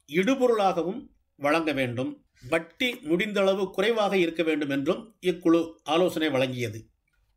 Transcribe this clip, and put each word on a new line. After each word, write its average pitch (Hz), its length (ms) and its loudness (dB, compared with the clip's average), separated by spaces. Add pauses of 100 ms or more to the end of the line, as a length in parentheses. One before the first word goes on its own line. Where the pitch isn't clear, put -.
இடுபொருளாகவும் 202 1000 0 (280)
வழங்க 151 360 0
வேண்டும். 131 540 -4 (240)
வட்டி 170 460 -2
முடிந்தளவு 190 760 0
குறைவாக 208 460 0
இருக்க 170 260 0
வேண்டும் 151 260 0
என்றும் 143 520 -2
இக்குழு 170 520 2 (100)
ஆலோசனை 165 440 0
வழங்கியது. 123 540 -2 (560)